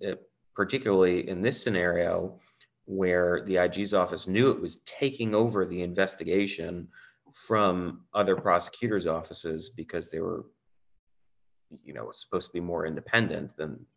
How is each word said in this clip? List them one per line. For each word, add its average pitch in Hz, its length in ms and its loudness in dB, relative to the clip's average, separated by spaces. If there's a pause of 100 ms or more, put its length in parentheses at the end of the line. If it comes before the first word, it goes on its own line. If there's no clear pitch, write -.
uh, 92 80 -2 (400)
particularly 95 720 2
in 90 120 -4
this 123 200 0
scenario 87 800 0 (460)
where 90 600 2
the 92 140 2
I 90 100 4
G's 101 260 -2
office 90 320 0
knew 113 240 4
it - 100 0
was - 240 -8
taking 120 500 -2
over 104 300 4
the 87 180 -4
investigation 87 1040 -2 (440)
from 90 680 0 (100)
other 98 240 2
prosecutors' 92 720 0
offices 80 640 -6
because 82 400 -10
they 82 100 -6
were, 87 240 -6 (1400)
you 73 100 -16
know, 55 160 -10
supposed - 380 -6
to - 40 -20
be 87 80 -4
more 85 240 -2
independent 82 720 -2
than 76 220 -8 (180)